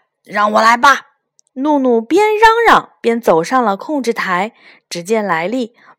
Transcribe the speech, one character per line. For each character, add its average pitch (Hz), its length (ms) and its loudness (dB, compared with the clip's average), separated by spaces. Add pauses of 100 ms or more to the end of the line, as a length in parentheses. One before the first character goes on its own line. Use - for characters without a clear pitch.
(240)
让 208 280 -2
我 214 100 0
来 226 160 2
吧。” 262 300 2 (460)
怒 285 260 0
怒 247 200 2
边 415 380 0
嚷 453 140 4 (140)
嚷 254 260 2 (100)
边 233 180 -2
走 170 240 2
上 254 180 0
了 208 140 -2
控 277 280 -8
制 226 100 -2
台。 196 400 -4 (340)
只 170 160 -12
见 214 200 -2
莱 175 240 -2
利 233 280 -6 (240)